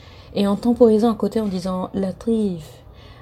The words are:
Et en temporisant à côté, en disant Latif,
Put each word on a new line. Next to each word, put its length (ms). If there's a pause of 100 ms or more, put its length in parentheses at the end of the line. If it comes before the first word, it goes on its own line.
(340)
Et 120
en 100
temporisant 540
à 40
côté, 260
en 60
disant 480
Latif, 920 (380)